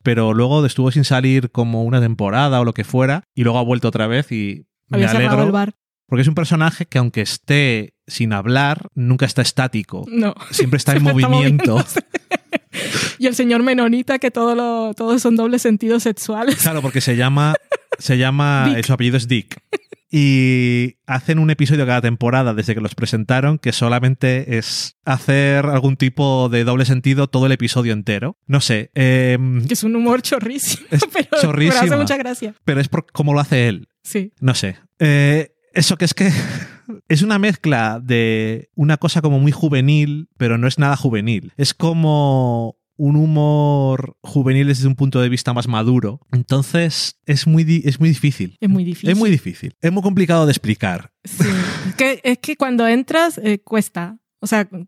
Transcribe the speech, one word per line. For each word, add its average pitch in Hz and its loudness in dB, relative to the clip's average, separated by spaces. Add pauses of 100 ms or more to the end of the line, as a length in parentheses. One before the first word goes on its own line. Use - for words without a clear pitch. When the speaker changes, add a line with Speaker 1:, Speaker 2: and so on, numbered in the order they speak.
Speaker 1:
pero 113 2
luego 131 2
estuvo 131 0
sin 139 2
salir 131 2
como 117 -2
una 123 0
temporada 117 0
o 120 2
lo 117 0
que 107 -6
fuera, 131 -2 (100)
y 127 -2
luego 117 2
ha 123 0
vuelto 117 -2
otra 110 -2
vez 123 -2
y 107 -6 (240)
me 131 -4
Speaker 2:
Había - 2
cerrado 120 2
Speaker 1:
alegro. - 2
Speaker 2:
el 202 2
bar. 202 -2 (320)
Speaker 1:
Porque 127 0
es 131 2
un 156 2
personaje 160 0
que - -6
aunque 120 0
esté 120 -2 (140)
sin 113 -4
hablar, 131 -2
nunca 127 0
está - -2
estático. - -4
Speaker 2:
No. 226 -2 (160)
Speaker 1:
Siempre 131 0
está 143 0
en 143 2
Speaker 2:
<laughs> - 4
Siempre 139 4
está 123 4
Speaker 1:
movimiento. 139 4
Speaker 2:
moviéndose. - 0
<laughs> - -20 (1080)
Y 254 0
el 247 0
señor 240 2
Menonita, 254 0
que 254 -2
todo 233 0
lo, 233 -4
todo 233 0
son 226 2
dobles 233 0
sentidos 226 0
sexuales. 226 -2
Speaker 1:
Claro, 160 0
porque 131 -2
se 120 0
llama... 143 2 (440)
Se 131 0
llama, 139 2
Speaker 2:
Dick. 117 -2
Speaker 1:
su 135 2
apellido 123 0
es 120 -4
Dick. 117 -4 (540)
Y 127 2 (100)
hacen 135 -2
un 156 2
episodio 143 2
cada 123 0
temporada 120 0
desde 107 -2
que 107 -4
los 107 -6
presentaron, 131 0
que 120 -2
solamente 127 0
es - -8
hacer 139 2
algún 135 0
tipo 131 0
de 117 2
doble 127 0
sentido 135 2
todo 131 0
el 135 2
episodio 120 -2
entero. 104 -4 (100)
No 139 2
sé, 110 -2
em, 127 2
Speaker 2:
Que - -4
es - -2
un 226 0
humor 240 2
chorrísimo, - -6
Speaker 1:
es 147 2
Speaker 2:
<laughs> - -10
pero, 349 -2
pero 302 2
Speaker 1:
chorrísima. 160 2
Speaker 2:
hace 285 2
mucha 285 0
gracia. 240 -8 (100)
Speaker 1:
Pero 139 0
es 135 -2
por - -4
cómo 143 -2
lo 147 2
hace 127 2
él. 98 -6 (140)
Speaker 2:
Sí. 202 -8
Speaker 1:
No 131 2
sé. 95 -4 (220)
Eh, 147 2 (180)
eso 180 0
que 180 -2
es 165 0
que 190 0
<laughs> - -6
es 156 2
una 208 2
mezcla 135 0
de 113 -2
una 151 2
cosa 160 -2
como 147 2
muy 147 4
juvenil, 147 0
pero 117 0
no 123 0
es - -2
nada 143 2
juvenil. 110 -2
Es 139 -2
como 143 0 (220)
un 147 2
humor 147 0
juvenil 135 2
desde 135 2
un 135 2
punto 135 0
de 123 2
vista 123 -2
más 117 -2
maduro. 117 0 (100)
Entonces, 139 -2
es 143 -2
muy 160 4
di-, 160 2
es 131 0
muy 160 4
difícil. 131 -2
Speaker 2:
Es 208 0
muy 190 2
difícil. 170 -4
Speaker 1:
Es 185 2
muy 214 2
difícil. 135 -2
Es 170 0
muy 190 0
complicado 175 2
de 143 4
explicar. 104 -4 (140)
Speaker 2:
Sí. - -2 (400)
Es 185 -6
que, 262 0
es 247 0
que 302 -8
cuando 247 0
entras, 302 0
eh, 208 -2
cuesta. 202 -4 (260)
O 202 -8
sea, 208 0 (200)